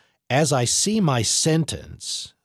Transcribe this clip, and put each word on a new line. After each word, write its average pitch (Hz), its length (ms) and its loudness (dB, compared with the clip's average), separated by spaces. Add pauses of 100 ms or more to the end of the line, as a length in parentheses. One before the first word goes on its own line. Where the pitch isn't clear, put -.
(300)
"As 143 220 2
I 127 140 2
see 214 340 0
my 139 220 2
sentence, - 1120 -2 (120)